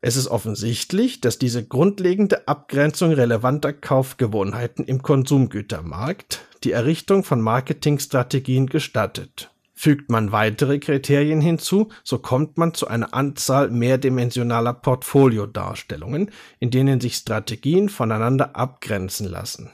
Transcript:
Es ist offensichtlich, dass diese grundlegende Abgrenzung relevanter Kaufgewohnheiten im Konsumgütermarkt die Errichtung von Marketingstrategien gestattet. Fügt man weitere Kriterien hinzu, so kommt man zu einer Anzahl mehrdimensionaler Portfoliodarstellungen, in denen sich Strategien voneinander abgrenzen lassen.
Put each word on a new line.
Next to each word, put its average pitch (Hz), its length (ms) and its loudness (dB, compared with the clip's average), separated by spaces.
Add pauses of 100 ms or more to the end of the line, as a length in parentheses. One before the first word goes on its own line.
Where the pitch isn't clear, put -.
Es 120 160 -2
ist 131 100 -2
offensichtlich, 117 920 -2
dass - 180 0
diese 120 260 -2
grundlegende 190 840 2
Abgrenzung 147 640 2
relevanter 127 580 2
Kaufgewohnheiten 117 1120 -2
im 131 180 -2
Konsumgütermarkt 127 1400 -2 (240)
die 92 80 0
Errichtung 160 500 2
von 127 160 0
Marketingstrategien 135 1300 0
gestattet. - 840 -4 (220)
Fügt 143 380 2
man 110 220 0
weitere 113 460 2
Kriterien 143 600 0
hinzu, 170 480 2 (160)
so - 160 -4
kommt 147 380 -2
man 165 160 2
zu - 140 -6
einer 117 260 -4
Anzahl 139 560 0
mehrdimensionaler 120 1040 0
Portfoliodarstellungen, 120 1600 0 (280)
in 123 100 -2
denen 131 300 4
sich 120 160 -4
Strategien 123 720 0
voneinander 117 720 0
abgrenzen 104 680 -6
lassen. 92 460 -12